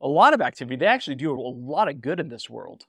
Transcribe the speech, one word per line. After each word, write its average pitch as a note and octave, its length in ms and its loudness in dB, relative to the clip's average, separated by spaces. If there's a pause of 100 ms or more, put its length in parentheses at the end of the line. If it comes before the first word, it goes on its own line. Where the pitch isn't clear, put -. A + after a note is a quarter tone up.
A C#3 60 -2
lot F#3 260 6
of A3 80 2
activity. B2+ 340 -2
They D3+ 120 2
actually B3+ 280 0
do D3 160 -2
a B2+ 80 -4
lot B2+ 480 -2
of C#3 140 -8
good E3 180 -4
in E3 80 -4
this A#2 220 -14
world. G#2 400 -16